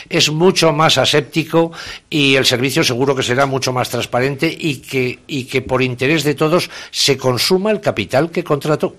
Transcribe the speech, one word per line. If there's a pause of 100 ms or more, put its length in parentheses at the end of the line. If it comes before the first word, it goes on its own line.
es
mucho
más
aséptico (400)
y
el
servicio
seguro
que
será
mucho
más
transparente
y
que,
y
que
por
interés
de
todos (220)
se
consuma
el
capital
que
contrató.